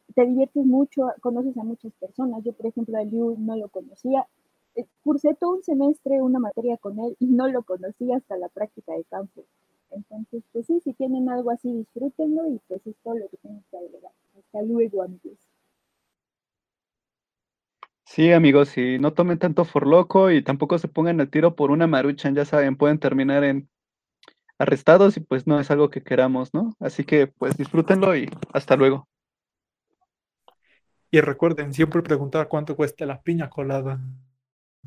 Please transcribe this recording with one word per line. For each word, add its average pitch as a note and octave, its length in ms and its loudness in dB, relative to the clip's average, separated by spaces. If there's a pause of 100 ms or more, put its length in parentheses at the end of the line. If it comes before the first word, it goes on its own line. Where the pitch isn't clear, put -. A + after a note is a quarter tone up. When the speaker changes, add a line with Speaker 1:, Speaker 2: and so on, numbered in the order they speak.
(140)
Speaker 1:
te B3 120 4
diviertes C4 380 0
mucho, C4 440 2 (120)
conoces B3 380 -4
a A3 60 -8
muchas A3+ 300 -12
personas. A3 500 -8
Yo, A#3 80 -6
por - 140 -10
ejemplo, A3+ 320 -6
a G#3+ 60 -2
Liu A3+ 340 -4
no A3 180 -6
lo G#3+ 120 -8
conocía. - 580 -6 (480)
Eh, A#3+ 120 -8 (160)
cursé D4+ 320 0
todo F4 220 -2
un F#4 80 -8
semestre C#4 580 0
una B3+ 160 0
materia A#3 400 -4
con G#3 220 -12
él A#3+ 180 -8
y B3+ 80 -2
no B3+ 220 2
lo B3+ 140 -4
conocí G3+ 500 -8
hasta B3 240 -6
la F3 120 -8
práctica G#3 460 -12
de E3 100 -8
campo. F#3+ 400 -14 (460)
Entonces, A3 640 -14
pues A#3 140 -10
sí, E4+ 140 -2
si C4+ 140 -8
tienen C4 360 -4
algo B3 200 -4
así, A#3+ 220 -6
disfrútenlo D4 760 -6
y A#3+ 200 -6
pues F#3+ 180 -14
es G#3+ 160 -14
todo A#3 140 -8
lo G3+ 120 -10
que F#3 100 -20
tengo G#3 320 -20
que F#3+ 80 -16
agregar. F3 340 -20 (260)
Hasta G#3+ 240 -10
luego, A3+ 400 -2
amigos. F#3 360 -16 (2750)
Speaker 2:
Sí, E3 280 4
amigos, C#3+ 460 6
y B2+ 200 -2
no D3 140 0
tomen F3 260 0
tanto F3 260 0
forloco F3+ 680 4
y D3+ 120 4
tampoco C#3+ 360 -2
se - 100 -8
pongan E3 320 0
al C#3 100 -2
tiro E3 240 2
por C#3+ 160 0
una E3 160 2
Maruchan, C#3+ 480 0
ya C#3+ 100 0
saben, C#3 320 0
pueden D3 220 2
terminar C#3 460 0
en C#3 240 -2 (880)
arrestados E3 580 6
y E3+ 40 -6
pues C3+ 260 -4
no D3 140 2
es C#3+ 100 -4
algo D3 200 2
que C3+ 120 -10
queramos, B2+ 520 0
¿no? A3 260 -4
Así F#3 240 -6
que, D3 240 2
pues, - 280 -6
disfrútenlo F3 600 0
y A#2+ 120 -4 (240)
hasta C3+ 240 0
luego. C3+ 320 2 (2000)
Speaker 3:
Y D#3 100 6
recuerden D3 540 -2
siempre D#3+ 280 0
preguntar D3 460 -2
cuánto D3+ 280 -6
cuesta D3+ 300 -4
la C3+ 160 -10
piña E3 280 -4
colada. C3+ 500 -6 (840)